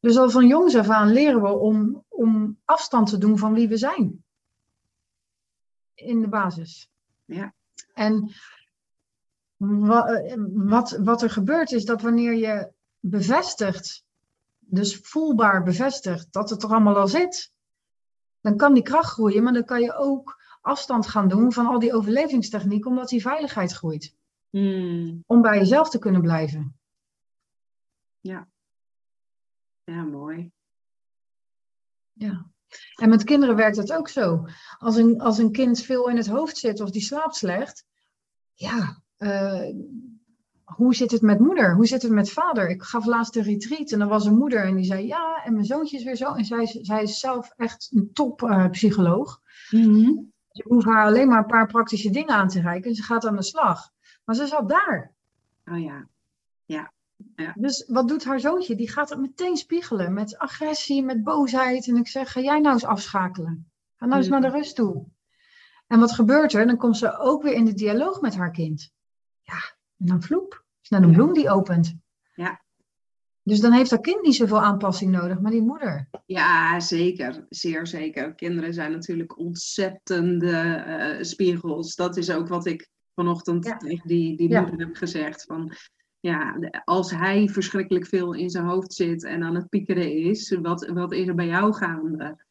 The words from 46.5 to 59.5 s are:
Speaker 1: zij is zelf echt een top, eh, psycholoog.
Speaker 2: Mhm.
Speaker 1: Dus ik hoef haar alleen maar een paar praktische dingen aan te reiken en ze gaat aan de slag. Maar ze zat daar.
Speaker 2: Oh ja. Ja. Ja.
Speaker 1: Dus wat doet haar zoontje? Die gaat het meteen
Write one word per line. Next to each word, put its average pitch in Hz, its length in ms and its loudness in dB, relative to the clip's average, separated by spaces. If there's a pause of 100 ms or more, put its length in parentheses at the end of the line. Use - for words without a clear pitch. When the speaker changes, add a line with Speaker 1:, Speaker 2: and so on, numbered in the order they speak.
Speaker 1:
zij 214 200 -2
is 214 160 -6
zelf 254 380 -6
echt - 380 -8
een 208 180 2
top, 269 300 -4
eh, 190 280 2
psycholoog. 196 680 2 (300)
Speaker 2:
Mhm. 220 220 6 (560)
Speaker 1:
Dus - 160 -18
ik - 0 -
hoef 233 200 4
haar 220 220 6
alleen 247 220 6
maar 233 100 6
een 214 80 2
paar 226 200 4
praktische 220 440 0
dingen 285 240 -2
aan 196 140 4
te 185 120 -2
reiken 175 300 -4
en 226 60 -2
ze 214 60 -8
gaat 233 240 -2
aan 208 100 -2
de 190 60 -6
slag. 220 480 -2 (340)
Maar 226 100 -2
ze 277 120 -2
zat 277 220 -4
daar. 302 440 -2 (520)
Speaker 2:
Oh 170 180 -8
ja. 143 260 -12 (560)
Ja. 156 300 -12 (420)
Ja. 160 220 -10
Speaker 1:
Dus 262 300 -4
wat 247 200 0
doet 302 160 -4
haar 262 160 -4
zoontje? 330 340 -2
Die 208 160 -6
gaat 196 200 -4
het 294 80 -10
meteen 339 380 -4